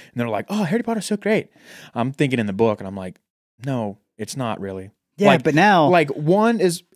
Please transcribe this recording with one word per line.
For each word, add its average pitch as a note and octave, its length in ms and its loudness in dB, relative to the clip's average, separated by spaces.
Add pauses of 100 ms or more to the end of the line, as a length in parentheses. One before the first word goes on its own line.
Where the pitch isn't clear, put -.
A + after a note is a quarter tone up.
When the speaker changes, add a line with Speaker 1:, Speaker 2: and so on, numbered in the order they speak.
(120)
Speaker 1:
and - 100 -8
they're A#2+ 80 -2
like, G#2 200 -4
"Oh, G#3 160 -2
Harry G#3+ 180 -2
Potter's A3+ 240 -6
so G#3 100 -2
great," G3+ 320 -2 (460)
I'm A#2+ 180 -2
thinking C3 260 0
in A2 60 -2
the G#2 80 -4
book, G#2 260 0
and G2+ 80 -12
I'm G2 80 -10
like, F#2 240 -12 (460)
"No, A2+ 320 -6 (220)
it's G#2+ 180 -10
not A2+ 240 -6
really." F#2+ 300 -10 (260)
Speaker 2:
Yeah, G3+ 100 4
Speaker 1:
Like, C3+ 160 4
Speaker 2:
but D#3 100 2
now E3+ 360 6
Speaker 1:
like, E3 200 4
one G#3 500 0
is, F3 220 0 (140)